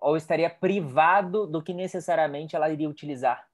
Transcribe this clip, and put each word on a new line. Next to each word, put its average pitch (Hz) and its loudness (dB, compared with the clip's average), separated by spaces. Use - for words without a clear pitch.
ou 147 2
estaria 160 0
privado 185 2
do 156 -4
que 180 -10
necessariamente 160 -2
ela 156 2
iria 151 -2
utilizar 135 -4